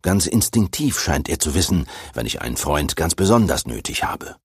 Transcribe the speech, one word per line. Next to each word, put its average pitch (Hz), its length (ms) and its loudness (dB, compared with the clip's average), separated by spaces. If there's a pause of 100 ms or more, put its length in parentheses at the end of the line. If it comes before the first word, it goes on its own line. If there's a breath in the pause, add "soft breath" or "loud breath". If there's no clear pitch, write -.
Ganz 95 220 2
instinktiv 113 720 0
scheint 71 300 0
er 78 100 -2
zu 76 140 -2
wissen, 90 320 2 (280 loud breath)
wenn 58 120 -4
ich - 160 -6
einen 62 160 -6
Freund 73 380 0
ganz 82 180 0
besonders 101 540 4
nötig - 360 -6
habe. - 420 -8